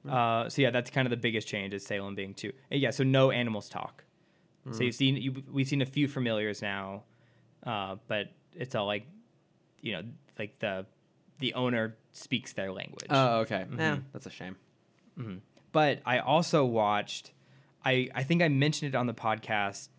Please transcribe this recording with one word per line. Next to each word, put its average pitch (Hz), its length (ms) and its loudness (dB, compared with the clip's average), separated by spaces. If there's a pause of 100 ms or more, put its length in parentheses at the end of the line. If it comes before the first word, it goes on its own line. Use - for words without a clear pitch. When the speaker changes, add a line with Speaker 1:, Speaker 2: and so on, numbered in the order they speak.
Speaker 1:
Uh, 117 400 2
so - 140 0
yeah, 127 80 6
that's 120 220 0
kind 131 160 2
of - 20 0
the 120 80 0
biggest 113 300 0
change 98 260 -4
is 98 120 -6
Salem 98 280 -4
being 98 220 -8
two. 107 140 -8 (220)
Uh, - 40 -2
yeah, 135 160 2
so 131 120 0
no 135 280 6
animals 110 360 -2
talk. - 360 -10 (680)
So 113 80 -8
Speaker 2:
Mm. 123 60 2
Speaker 1:
you've 120 100 -2
seen, 135 220 4
you, 131 340 -6
we've 135 160 0
seen 139 140 0
a 123 40 2
few 143 220 0
familiars 110 540 -2
now, 98 420 -6 (640)
uh, 98 300 -4 (120)
but 104 240 -2 (220)
it's 139 220 -8
all, 107 100 2
like, 104 220 -2 (760)
you 110 120 -4
know, 87 100 -6 (340)
like, 107 220 -8
the, 95 260 -4 (540)
the 131 140 -2
owner 120 420 0 (160)
speaks - 420 -6
their 95 180 -4
language. - 380 -10
Speaker 2:
Oh, 131 300 4
okay. 110 300 0
Speaker 1:
Mm-hmm. 123 100 -8
Speaker 2:
Eh, 156 180 0 (160)
that's - 120 -14
a - 40 -10
shame. 92 280 -12 (600)
Speaker 1:
Mm-hmm. 107 200 -8 (340)
But 147 340 4
I 123 140 2
also 156 460 4
watched, 104 680 0 (540)
I, 127 280 2
I 131 100 -2
think 170 180 2
I 175 80 6
mentioned 147 440 2
it 131 40 0
on 120 100 2
the 117 60 -2
podcast 110 840 -2